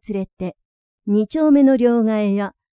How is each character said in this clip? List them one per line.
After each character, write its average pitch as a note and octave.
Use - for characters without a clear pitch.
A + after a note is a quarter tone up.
連 G3+
れ F#3
て、 -
二 G#3
丁 D#4
目 C#4+
の C4+
両 A#3+
替 G#3+
屋、 G3+